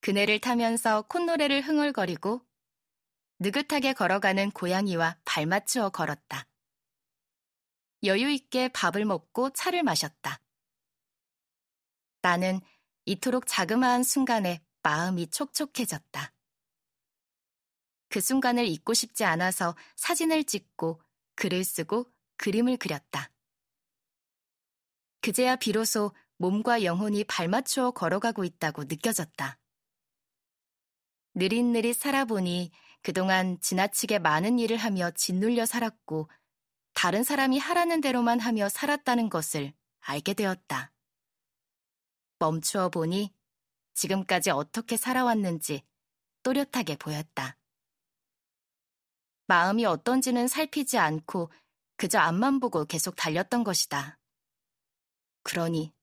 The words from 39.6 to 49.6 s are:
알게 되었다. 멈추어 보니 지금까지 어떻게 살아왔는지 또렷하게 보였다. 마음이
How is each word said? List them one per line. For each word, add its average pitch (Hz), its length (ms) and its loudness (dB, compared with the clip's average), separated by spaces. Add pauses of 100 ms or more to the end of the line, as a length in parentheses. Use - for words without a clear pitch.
알게 147 320 -4
되었다. 185 580 -4 (1500)
멈추어 165 500 0
보니 180 440 -2 (600)
지금까지 185 580 0
어떻게 220 460 -4
살아왔는지 214 840 0 (600)
또렷하게 254 540 -2
보였다. 147 600 -8 (1900)
마음이 190 380 4